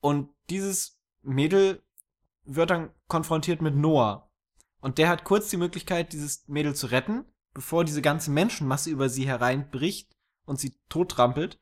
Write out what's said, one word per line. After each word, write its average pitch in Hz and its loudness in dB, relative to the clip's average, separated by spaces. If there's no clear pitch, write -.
Und 143 0
dieses 190 -6
Mädel 165 2
wird 160 0
dann 165 0
konfrontiert 160 0
mit 151 0
Noah. 139 2
Und 131 -4
der 160 6
hat 175 0
kurz 202 2
die 196 -4
Möglichkeit, 170 -2
dieses 147 -8
Mädel 147 -2
zu 135 -6
retten, 208 -2
bevor 165 -2
diese 151 -2
ganze 151 0
Menschenmasse 147 0
über 135 0
sie 131 -2
hereinbricht 135 -2
und 139 -6
sie 139 -8
tottrampelt. 151 0